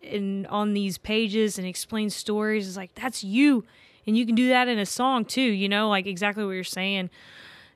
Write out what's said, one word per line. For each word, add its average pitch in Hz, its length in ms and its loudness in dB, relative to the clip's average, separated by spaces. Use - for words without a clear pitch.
in, 196 440 -4
on 208 280 0
these 196 240 -2
pages 214 600 0
and 180 80 -6
explain 208 440 -4
stories. 214 580 -2
It's 185 80 -10
like, 185 180 -12
that's - 300 -6
you. 247 400 4
And 214 100 2
you 240 100 2
can 233 80 2
do 247 140 4
that 247 200 4
in 233 100 0
a 196 80 0
song 247 380 0
too, - 160 -2
you 202 280 2
know, 208 200 2
like, 196 180 2
exactly 202 380 -2
what 196 80 -2
you're 185 120 -6
saying. 190 440 -2